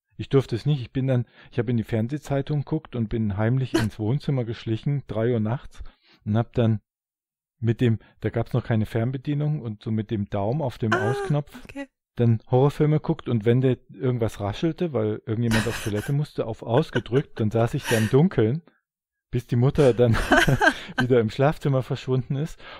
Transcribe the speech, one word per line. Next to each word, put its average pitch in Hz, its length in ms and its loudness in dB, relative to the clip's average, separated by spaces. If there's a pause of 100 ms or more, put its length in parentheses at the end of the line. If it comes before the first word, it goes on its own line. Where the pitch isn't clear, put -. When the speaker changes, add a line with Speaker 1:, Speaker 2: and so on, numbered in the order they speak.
(160)
Speaker 1:
Ich 113 140 -10
durfte 131 260 2
es 107 100 -4
nicht. 147 140 2
Ich 113 140 -10
bin 135 140 -2
dann, 123 180 2 (260)
ich - 80 -6
hab 110 80 0
in 123 80 0
die 113 80 0
Fernsehzeitung 139 760 -2
geguckt - 360 -6
und 113 140 -2
bin 110 260 -2
heimlich 120 380 0
Speaker 2:
<laughs> 107 180 0
Speaker 1:
ins - 80 -20
Wohnzimmer 127 460 -2
geschlichen, 117 600 -4
drei 113 260 0
Uhr 113 80 0
nachts, - 420 -6 (400)
und 107 140 0
hab 117 160 -2
dann 113 260 2 (800)
mit 113 220 0
dem, 113 180 4 (220)
da 110 80 0
gab's 113 240 -4
noch 123 100 2
keine 110 220 0
Fernbedienung, 143 760 -2
und 113 220 -10
so 113 80 -4
mit 110 200 -2
dem 101 180 -2
Daumen 104 320 -2
auf 127 160 -6
dem 110 160 0
Speaker 2:
Ah, 107 180 0
Speaker 1:
Ausknopf 147 400 -4 (140)
Speaker 2:
okay. 277 220 -12 (280)
Speaker 1:
dann 117 340 2
Horrorfilme 147 480 2
geguckt, - 300 -4
und 120 160 -2
wenn 117 160 4
der 127 180 2 (140)
irgendwas 123 480 -4
raschelte, 160 540 -4
weil 110 320 -2
irgendjemand 113 420 0
auf - 160 -6
Toilette 104 300 -4
musste, 139 320 -4
auf 110 180 -10
ausgedrückt, 123 800 0
dann 107 100 0
saß 113 220 2
ich 143 100 -4
da 120 140 0
im 110 120 2
Dunkeln, 143 520 4 (720)
bis 120 160 -4
die - 100 0
Mutter 127 360 6
dann 117 200 4
<laughs> - 840 2
wieder 123 220 4
im 110 100 2
Schlafzimmer 135 540 0
verschwunden 131 540 -2
ist. 151 200 -6 (220)